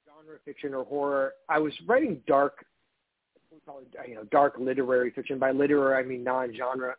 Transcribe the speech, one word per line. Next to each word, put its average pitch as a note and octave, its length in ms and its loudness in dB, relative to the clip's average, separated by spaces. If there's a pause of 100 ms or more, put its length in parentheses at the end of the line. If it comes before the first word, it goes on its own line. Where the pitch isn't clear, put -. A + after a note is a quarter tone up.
genre - 380 -20
fiction C#3 280 -10
or C3 120 -6
horror, C#3 500 0 (140)
I D#3 100 2
was D3+ 140 0 (160)
writing A#3 400 2
dark, C#3 360 2 (880)
we D#3 160 -20
call C#3+ 140 -20
it, B2+ 280 -18
you A#2+ 60 -16
know, G#2+ 160 -14
dark C#3+ 280 4
literary B2+ 520 0
fiction. C3+ 280 -8
By C3 120 2
literary, C3+ 520 2
I B2+ 40 -6
mean B2+ 160 -8
non-genre. B2+ 760 -4